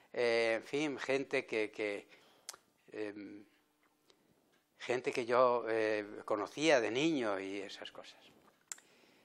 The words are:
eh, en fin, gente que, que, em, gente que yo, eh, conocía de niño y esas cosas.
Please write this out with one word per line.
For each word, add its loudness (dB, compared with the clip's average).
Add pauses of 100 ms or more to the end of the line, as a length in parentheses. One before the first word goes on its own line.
(120)
eh, 4
en -6
fin, -2
gente 0
que, 0
que, -4 (840)
em, -8 (1400)
gente -2
que -2
yo, 4
eh, 2 (200)
conocía 2
de 0
niño 0
y -6
esas -12
cosas. -18 (1040)